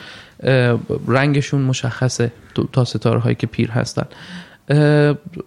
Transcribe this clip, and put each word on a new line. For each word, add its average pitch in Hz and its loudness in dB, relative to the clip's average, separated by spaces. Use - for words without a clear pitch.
اه، 123 2
رنگشون 139 2
مشخصه 127 -2
تو، - 0
تا 123 2
ستاره‌هایی 117 0
که 117 -2
پیر 113 -2
هستن. 117 -2
اه، 147 4